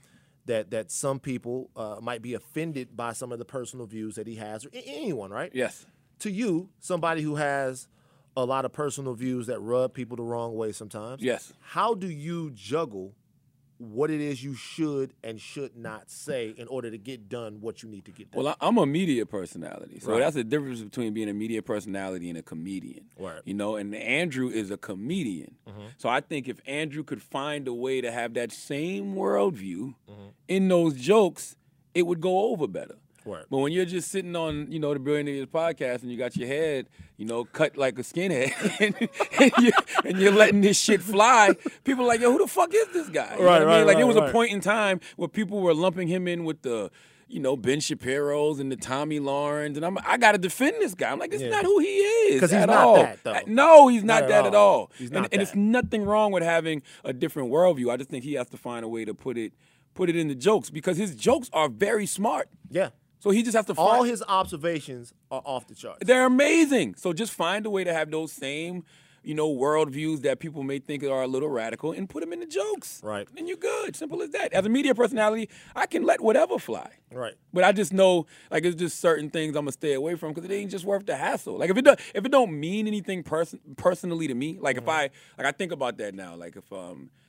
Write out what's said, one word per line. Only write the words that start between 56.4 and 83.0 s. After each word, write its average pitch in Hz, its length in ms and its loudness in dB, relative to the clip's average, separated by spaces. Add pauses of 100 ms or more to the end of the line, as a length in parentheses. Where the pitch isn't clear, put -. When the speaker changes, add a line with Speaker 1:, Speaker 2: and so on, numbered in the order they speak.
Speaker 2:
having 160 380 0 (240)
a 135 80 -6
different 135 380 -4
worldview. 151 380 4
I 120 60 0
just 127 140 -8
think 127 160 -10
he 147 80 -6
has 123 160 -6
to - 80 -18
find 120 260 -10
a 113 60 -8
way 113 160 -6
to 107 80 -6
put 117 240 -8
it, 110 160 -8 (400)
put 180 160 0
it 165 80 0
in 160 100 -2
the 143 80 -4
jokes, 175 340 0
because 160 280 -2
his 190 180 -2
jokes 233 380 0
are 156 160 2
very 202 360 0
smart. 226 440 -2 (200)
Speaker 1:
Yeah. 160 200 -2 (340)
Speaker 2:
So 202 60 2
he 208 120 4
just 226 140 0
has 220 120 2
to 196 100 -2
Speaker 1:
All 208 220 6
Speaker 2:
find 247 100 4
Speaker 1:
his 214 180 -4
observations 165 840 -2 (180)
are 131 140 -8
off 131 220 -6
the - 80 -20
charts. - 300 -14
Speaker 2:
They're 254 200 6
amazing. 277 680 4
So 180 180 -4
just 196 180 -6
find 190 340 -2
a 226 40 -6
way 190 160 -4
to 170 80 -2
have 156 180 -4
those 156 220 -6
same, 160 500 -8 (400)
you 151 100 -8
know, 151 160 0
worldviews 151 720 0
that 131 160 0
people 156 220 -10
may 135 180 -4
think 143 260 -8
are 135 180 0
a 127 40 -2
little 131 200 -2
radical 117 460 -4
and 190 160 -8
put 311 120 -10
'em 339 120 -8
in 349 80 -8
the 349 40 -12
jokes. 392 560 -6
Speaker 1:
Right. 104 240 -6 (120)
Speaker 2:
And 330 100 -10
you're 359 80 -8
good. 370 400 -6
Simple 330 260 -8
as 294 100 -8
that. 381 200 -4
As 190 140 0
a 214 40 0
media 269 240 2
personality, 220 540 0 (260)
I 254 120 -2
can 339 180 -2
let - 160 4
whatever 247 400 2
fly. 98 300 -10 (240)
Speaker 1:
Right. 120 200 -10 (200)
Speaker 2:
But 180 100 4
I 190 80 8
just 196 220 0
know, 185 320 4 (260)
like, 156 140 0
it's 175 100 0
just 165 240 -4
certain 151 300 2
things 156 260 -4
I'ma 147 160 -4
stay 147 220 -2
away 151 220 -4
from 156 180 -8
'cause 165 100 -12
it 180 80 -10
ain't 202 200 -6
just 185 120 -8
worth 202 220 -2
the 151 100 -4
hassle. 143 420 -4
Like, 160 120 0
if 190 80 0
it 262 80 2
do-, 277 100 8 (180)
if 202 120 -4
it - 40 -6
don't 254 300 4
mean 202 280 -4
anything 196 360 -6